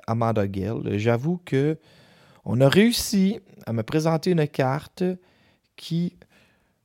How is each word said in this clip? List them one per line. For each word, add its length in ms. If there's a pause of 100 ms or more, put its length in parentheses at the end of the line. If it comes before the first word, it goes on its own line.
Amanda 440
Gill. 480
J'avoue 460
que 340 (640)
on 160
a 80
réussi 720 (260)
à 60
me 100
présenter 500
une 140
carte 580 (720)
qui, 400 (680)